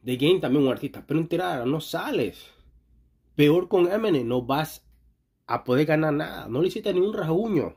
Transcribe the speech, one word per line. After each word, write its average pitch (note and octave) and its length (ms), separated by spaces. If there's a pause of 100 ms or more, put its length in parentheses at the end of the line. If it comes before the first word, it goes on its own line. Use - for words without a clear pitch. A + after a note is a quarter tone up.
The B2 120
Game D#3+ 240
también C#3 240
un C3 80
artista, A2+ 340
pero D3+ 140
en E3 80
tiradera E3+ 360
no D3 160
sales. E3 680 (840)
Peor D3+ 320
con F3 240
Eminem, G3 340
no B2 160
vas C3+ 420 (680)
a A#2+ 140
poder C3+ 220
ganar D#3 260
nada, A#2+ 340
no A#2 140
le F#3 80
hiciste G#3 240
ningún F#3+ 220
rasguño. E3 640